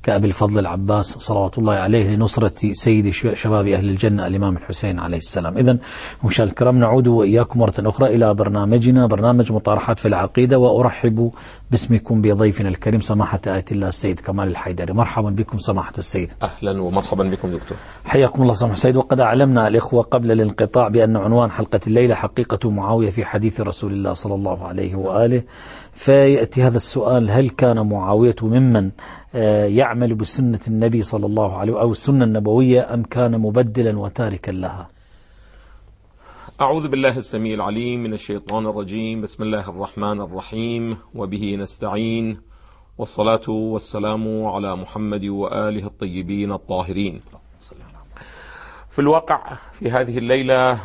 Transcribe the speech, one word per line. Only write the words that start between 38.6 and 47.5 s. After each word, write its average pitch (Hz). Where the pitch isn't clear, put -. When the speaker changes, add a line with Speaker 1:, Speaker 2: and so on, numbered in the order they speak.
Speaker 2:
الرجيم. 107
بسم 107
الله 104
الرحمن 101
الرحيم، 113
وبه 101
نستعين، 107
والصلاة 110
والسلام 110
على 98
محمد 104
وآله 101
الطيبين 101
الطاهرين. 92